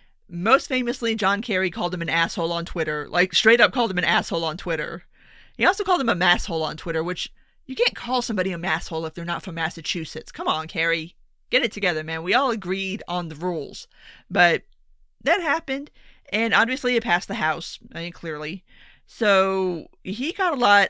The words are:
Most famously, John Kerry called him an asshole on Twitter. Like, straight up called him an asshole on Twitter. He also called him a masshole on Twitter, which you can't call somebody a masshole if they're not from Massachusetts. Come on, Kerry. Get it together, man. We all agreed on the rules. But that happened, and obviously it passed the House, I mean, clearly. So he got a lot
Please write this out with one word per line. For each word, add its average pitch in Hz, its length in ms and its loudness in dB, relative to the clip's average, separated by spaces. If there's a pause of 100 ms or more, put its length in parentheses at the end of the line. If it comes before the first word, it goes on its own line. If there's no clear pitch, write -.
(300)
Most 190 380 -2
famously, 240 480 -4
John 196 260 -2
Kerry 190 280 -2
called 180 240 -6
him 170 80 -4
an 165 80 -6
asshole 170 440 -2
on 170 100 -4
Twitter. 156 460 -4
Like, 185 240 0
straight 233 260 6
up 202 140 6
called 233 180 0
him 180 60 -4
an 170 80 -2
asshole 170 400 0
on 156 100 -4
Twitter. 165 480 -6 (540)
He 220 80 2
also 381 180 2
called 359 160 2
him 247 100 0
a 196 60 4
masshole 175 480 2
on 151 140 -4
Twitter, 160 260 -2
which 175 300 -6 (320)
you 262 100 -10
can't - 200 2
call 247 260 -2
somebody 185 320 0
a 175 40 -6
masshole 165 480 -2
if 160 80 -8
they're 170 120 -8
not 170 180 -4
from 175 120 -8
Massachusetts. - 760 -6
Come - 160 -8
on, 160 200 -2
Kerry. 165 480 -2 (340)
Get 269 140 2
it 214 100 0
together, 175 300 0
man. 165 200 -6
We 180 100 0
all 262 180 4
agreed 190 560 -4
on 175 200 -4
the 156 80 -10
rules. 165 520 -4 (420)
But 175 340 6 (600)
that 330 180 2
happened, 294 500 -4 (400)
and 220 220 0
obviously 247 420 4
it 233 80 2
passed 180 240 0
the - 60 -6
House, 156 460 -2 (140)
I 165 100 -8
mean, 175 100 -10
clearly. 156 500 -8 (420)
So 190 800 2 (180)
he 240 260 -4
got 359 220 0
a 262 60 -2
lot 202 300 8